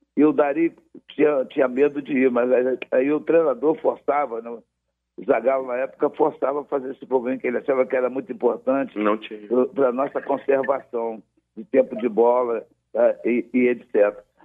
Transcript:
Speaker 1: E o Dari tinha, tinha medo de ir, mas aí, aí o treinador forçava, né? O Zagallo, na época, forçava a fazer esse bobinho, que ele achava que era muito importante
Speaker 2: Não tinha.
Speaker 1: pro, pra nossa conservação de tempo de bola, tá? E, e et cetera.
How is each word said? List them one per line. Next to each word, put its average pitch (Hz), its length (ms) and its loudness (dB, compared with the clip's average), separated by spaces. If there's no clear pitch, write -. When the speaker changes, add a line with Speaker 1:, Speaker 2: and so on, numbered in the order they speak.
Speaker 1:
E 143 80 6
o 151 80 6
Dari 147 420 0
tinha, 147 360 2
tinha 135 220 0
medo 139 340 0
de - 100 -8
ir, 131 180 2
mas 120 200 0
aí, 127 280 2
aí 131 220 2
o 151 80 0
treinador 151 600 0
forçava, 117 600 -2
né? 117 80 -14
O - 760 -20
Zagallo, 131 420 0
na 123 100 -4
época, 135 340 -4
forçava 147 500 -2
a 139 40 -14
fazer 135 280 -6
esse - 140 -14
bobinho, 127 320 -2
que 127 80 -6
ele 123 120 -2
achava 131 280 0
que 131 100 -4
era 127 140 0
muito 135 200 -10
importante 123 680 -2
Speaker 2:
Não 107 180 2
tinha. 107 320 -14
Speaker 1:
pro, 123 200 2
pra 131 240 0
nossa 135 280 -4
conservação 127 1000 -2
de 110 80 -14
tempo 127 320 2
de 117 120 -2
bola, 117 560 2
tá? 113 320 2
E, 120 300 0
e 123 140 4
et 120 120 -2
cetera. 104 340 2